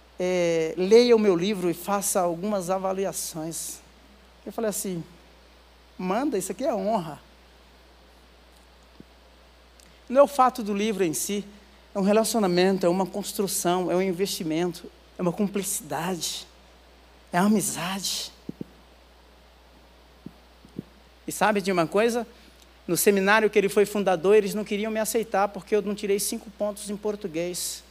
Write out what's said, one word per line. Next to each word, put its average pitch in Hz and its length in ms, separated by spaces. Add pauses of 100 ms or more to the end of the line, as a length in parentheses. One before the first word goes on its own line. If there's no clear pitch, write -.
(180)
é, 170 600
leia 226 380
o 220 40
meu 208 160
livro 180 340
e 165 40
faça 202 480
algumas 175 480
avaliações." 190 1120 (680)
Eu 208 80
falei 226 160
assim: 185 340 (920)
"Manda, 214 400
isso 180 140
aqui 240 120
é 285 100
honra." 190 460 (3000)
Não 262 140
é - 20
o 277 40
fato 247 360
do 202 100
livro 202 300
em 160 100
si, 202 320 (480)
é 202 60
um 196 40
relacionamento, 196 840
é 175 40
uma 185 160
construção, 185 840
é 170 40
um 185 60
investimento, 175 880 (300)
é - 20
uma 175 120
cumplicidade, 175 1120 (840)
é 175 80
uma 196 80
amizade. 180 840 (3000)
E 156 40
sabe 208 300
de 185 100
uma 175 140
coisa? 226 400 (600)
No 170 80
seminário 202 540
que 214 80
ele 196 100
foi 208 160
fundador, 196 520
eles 202 180
não 208 100
queriam 214 280
me 220 80
aceitar 208 480
porque 202 280
eu 208 60
não 202 140
tirei 202 240
cinco 220 320
pontos 208 360
em 208 80
português. 180 960